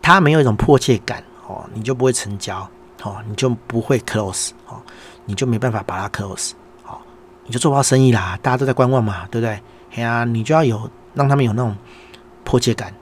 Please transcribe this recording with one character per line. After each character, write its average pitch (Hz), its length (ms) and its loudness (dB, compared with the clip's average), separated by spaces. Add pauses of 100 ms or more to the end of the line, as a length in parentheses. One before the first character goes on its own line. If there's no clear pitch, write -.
他 185 180 6
没 151 120 6
有 160 80 6
一 143 40 6
种 113 120 4
迫 143 220 6
切 127 200 2
感， - 240 -8 (240)
哦， - 180 -14 (100)
你 110 80 -8
就 127 120 -4
不 127 120 0
会 131 60 4
成 101 260 -4
交， 95 280 -10 (360)
哦， 101 240 -10
你 107 80 -8
就 131 160 0
不 113 300 -4
会 127 200 0
close， - 500 -4 (160)
哦， - 140 -18 (460)
你 101 80 -6
就 127 120 -2
没 117 120 0
办 107 120 -2
法 107 160 -4
把 95 140 -6
它 101 80 -6
close， 98 440 -8 (340)
哦， - 120 -16 (460)
你 - 80 -14
就 120 60 -6
做 151 120 2
不 139 60 2
到 139 60 4
生 131 180 4
意 131 120 6
啦， 95 300 -2
大 - 80 0
家 123 60 2
都 135 80 -2
在 131 80 -2
观 127 180 2
望 127 140 2
嘛， 95 260 -6
对 117 100 -4
不 113 60 -2
对？ 107 140 -6 (300)
嘿 117 120 -8
啊， 117 220 -2
你 117 180 -2
就 123 120 0
要 160 100 6
有， 110 260 -2 (240)
让 143 140 2
他 139 80 4
们 139 80 2
有 113 80 2
那 117 100 -2
种 110 140 -2 (680)
迫 - 140 2
切 120 140 0
感 107 300 -6